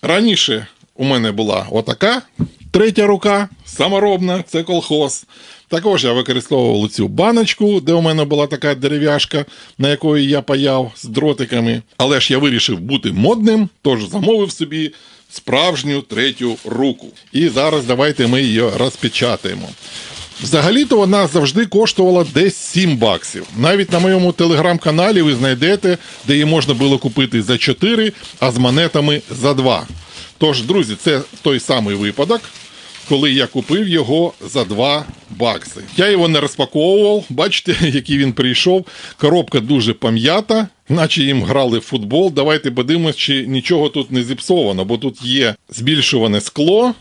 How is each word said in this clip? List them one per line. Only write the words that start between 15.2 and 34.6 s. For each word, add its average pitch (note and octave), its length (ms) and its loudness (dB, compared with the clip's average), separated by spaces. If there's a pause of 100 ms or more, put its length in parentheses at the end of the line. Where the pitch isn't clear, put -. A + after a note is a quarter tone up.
справжню C#3+ 720 -2
третю A#2+ 640 -2
руку. A#2+ 420 -2 (260)
І D#3 160 2
зараз C#3 360 0
давайте B2+ 420 2
ми B2+ 160 2
її A2+ 260 2
розпечатаємо. G#2+ 1000 -4 (760)
Взагалі-то F3+ 540 2
вона G3 300 4
завжди D3+ 400 0
коштувала F#3 680 2
десь F#3 220 2
сім F3 400 0
баксів. G2 500 -2 (100)
Навіть F3+ 360 0
на F3 60 2
моєму F#3 320 2
Telegram-каналі E3+ 920 2
ви D3+ 120 2
знайдете, D#3+ 640 0 (280)
де C#3 60 2
її D3 120 4
можна D#3 300 2
було C3+ 240 2
купити A#2+ 440 0
за A2+ 160 0
чотири, G#3+ 540 0 (280)
а B2+ 120 2
з A#2 60 -2
монетами D3 600 2 (100)
за B2+ 240 0
два. B2+ 320 0 (520)
Тож, C#3 240 0
друзі, C3 380 0
це C#3+ 200 0 (220)
той C3+ 180 0
самий A2 340 -2
випадок, C#3 460 -2 (680)
коли C#3+ 240 2
я C3 140 2
купив F3+ 420 -2
його D#3+ 520 0
за A#2 240 -4